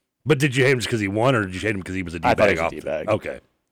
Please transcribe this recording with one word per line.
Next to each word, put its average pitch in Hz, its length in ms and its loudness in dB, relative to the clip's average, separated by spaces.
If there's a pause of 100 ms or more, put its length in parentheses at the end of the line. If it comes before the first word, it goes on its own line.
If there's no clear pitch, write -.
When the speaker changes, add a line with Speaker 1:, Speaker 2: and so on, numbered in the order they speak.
(260)
Speaker 1:
But 143 140 2
did 131 160 2
you 135 80 4
hate 131 80 6
him 127 80 2
just 104 100 -6
'cause 117 100 -2
he 101 80 0
won, 113 280 2
or 110 100 2
did 92 80 -8
you 95 80 -8
hate 104 140 -2
him 92 80 -6
'cause 92 120 -8
he 95 80 -4
was 85 120 -8
a 85 80 -8
Speaker 2:
I 120 100 2
thought 104 160 4
he 92 60 2
Speaker 1:
D-bag - 20 -2
Speaker 2:
was - 20 -4
a 82 40 -2
Speaker 1:
off 82 80 0
the 71 80 -12
Speaker 2:
D-bag. 78 300 -6
Speaker 1:
Okay. 78 300 -4 (320)